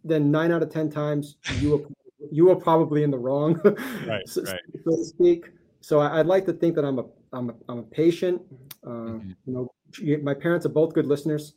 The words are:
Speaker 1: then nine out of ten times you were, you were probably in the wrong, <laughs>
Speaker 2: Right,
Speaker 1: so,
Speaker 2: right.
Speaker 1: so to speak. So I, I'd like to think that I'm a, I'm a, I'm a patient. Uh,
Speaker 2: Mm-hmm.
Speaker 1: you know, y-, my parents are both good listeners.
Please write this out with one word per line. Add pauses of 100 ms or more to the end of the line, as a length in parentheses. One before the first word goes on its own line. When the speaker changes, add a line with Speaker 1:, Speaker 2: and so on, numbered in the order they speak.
Speaker 1:
then
nine
out
of
ten
times (220)
you
were,
you
were
probably
in
the
wrong,
<laughs>
Speaker 2:
Right,
Speaker 1:
so,
Speaker 2:
right. (240)
Speaker 1:
so
to
speak. (300)
So
I,
I'd
like
to
think
that
I'm
a, (260)
I'm
a, (160)
I'm
a
patient. (440)
Uh,
Speaker 2:
Mm-hmm. (160)
Speaker 1:
you
know, (300)
y-,
my
parents
are
both
good
listeners.